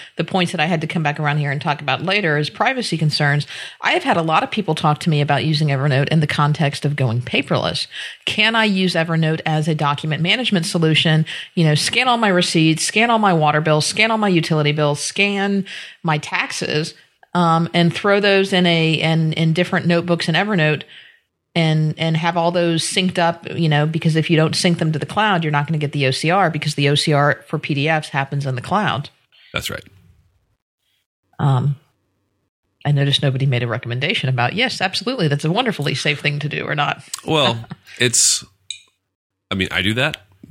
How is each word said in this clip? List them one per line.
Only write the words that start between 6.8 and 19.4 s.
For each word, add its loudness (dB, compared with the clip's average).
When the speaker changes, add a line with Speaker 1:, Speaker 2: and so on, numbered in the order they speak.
Speaker 1:
of -2
going 0
paperless. -2
Can 0
I 4
use 0
Evernote 0
as 0
a 0
document -2
management 0
solution? 2
You 2
know, 4
scan 0
all 2
my 2
receipts, 2
scan 2
all 2
my 4
water 2
bills, 2
scan 0
all 2
my 2
utility 2
bills, 0
scan -2
my 0
taxes, -4
um, 2
and 2
throw 2
those 2
in 2
a, 2
in, 0
in 2